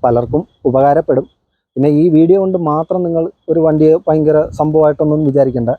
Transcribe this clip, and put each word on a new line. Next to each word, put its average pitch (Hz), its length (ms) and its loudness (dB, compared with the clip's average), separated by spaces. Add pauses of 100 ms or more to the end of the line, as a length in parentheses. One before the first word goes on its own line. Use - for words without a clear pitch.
പലർക്കും 120 440 -2 (180)
ഉപകാരപ്പെടും. 139 600 0 (480)
പിന്നെ 135 140 0
ഈ 151 200 2
വീഡിയോ 165 300 2
കൊണ്ട് 190 180 -4
മാത്രം 160 460 -4
നിങ്ങൾ 165 280 -4 (180)
ഒരു 165 100 0
വണ്ടിയെ 156 360 2
ഭയങ്കര 156 540 0
സംഭവമായിട്ടൊന്നും 151 760 0
വിചാരിക്കേണ്ട. 131 540 0